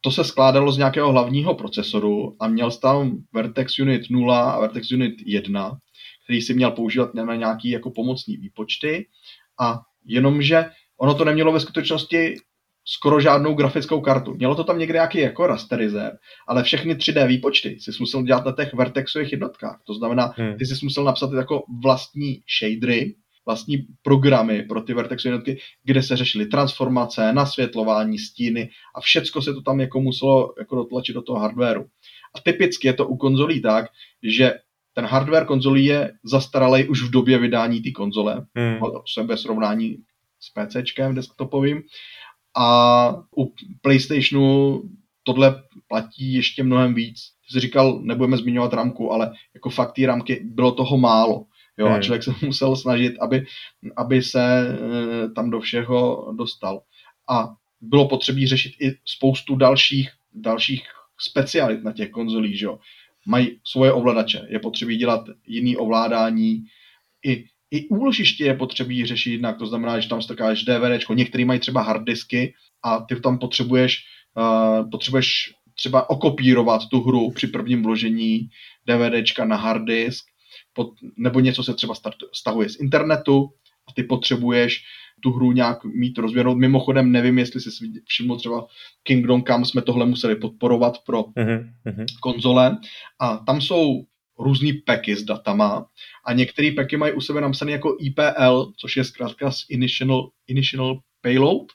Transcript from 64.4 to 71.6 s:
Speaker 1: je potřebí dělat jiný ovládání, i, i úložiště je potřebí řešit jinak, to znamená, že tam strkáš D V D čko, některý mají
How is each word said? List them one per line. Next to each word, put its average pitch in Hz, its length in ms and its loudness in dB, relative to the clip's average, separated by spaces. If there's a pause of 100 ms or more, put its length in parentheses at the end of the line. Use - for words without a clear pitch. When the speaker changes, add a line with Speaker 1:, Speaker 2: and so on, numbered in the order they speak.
Speaker 1:
je 110 100 -6
potřebí 113 380 -6
dělat 113 280 -2 (220)
jiný 120 300 -2
ovládání, 113 840 0 (640)
i, 120 180 -2 (260)
i 147 180 -6
úložiště 220 560 0
je 139 100 2
potřebí 127 520 -4
řešit 120 240 -4
jinak, 117 280 -4
to 117 80 -8
znamená, 117 340 -4
že 104 80 -6
tam 113 140 -4
strkáš 110 400 -2
D 123 160 2
V 123 100 0
D 120 100 0
čko, 110 160 -4
některý 123 300 0
mají 127 160 0